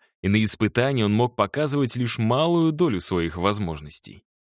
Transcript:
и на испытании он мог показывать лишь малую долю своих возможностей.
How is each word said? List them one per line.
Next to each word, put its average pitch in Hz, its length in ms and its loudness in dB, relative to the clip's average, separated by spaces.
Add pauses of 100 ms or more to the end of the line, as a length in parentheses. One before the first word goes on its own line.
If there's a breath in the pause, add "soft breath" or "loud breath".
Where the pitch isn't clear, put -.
(220)
и 95 60 -2
на 107 160 4
испытании 120 600 2
он 104 100 2
мог 117 240 0
показывать 135 580 0
лишь 123 220 -4
малую 160 560 2
долю 147 260 0
своих 85 380 -2
возможностей. 87 880 -4 (260)